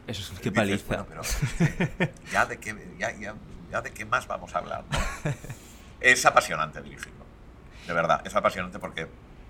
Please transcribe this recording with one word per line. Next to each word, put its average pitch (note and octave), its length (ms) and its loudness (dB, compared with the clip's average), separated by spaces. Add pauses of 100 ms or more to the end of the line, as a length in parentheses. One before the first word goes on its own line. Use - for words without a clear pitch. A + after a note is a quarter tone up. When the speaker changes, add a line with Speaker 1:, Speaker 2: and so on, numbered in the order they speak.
Speaker 1:
Eso G2+ 280 -6
es, F#2 80 -10
qué A#2 100 0
Speaker 2:
dices, G2+ 320 2
Speaker 1:
paliza. - 220 -2
Speaker 2:
"Bueno, - 20 -
pero, - 1040 0 (200)
¿ya G#2+ 140 4
de A#2+ 140 -4
qué, A2 160 -10 (240)
ya, A2 180 -2
ya, G#2 160 -8 (380)
ya A2+ 100 -2
de - 100 -8
qué A2 140 -8
más A#2+ 220 0
vamos F2+ 260 -6
a E2+ 60 -2
hablar, D#2+ 320 -4
no?". - 400 0
Speaker 1:
<laughs> - 680 -12
Speaker 2:
Es B2+ 240 8
apasionante D#2 560 4
dirigirlo. - 420 -14 (640)
De F2 60 -2
verdad, E2 320 6
es F#2+ 100 -4
apasionante F#2+ 440 2
porque E2 280 -6 (420)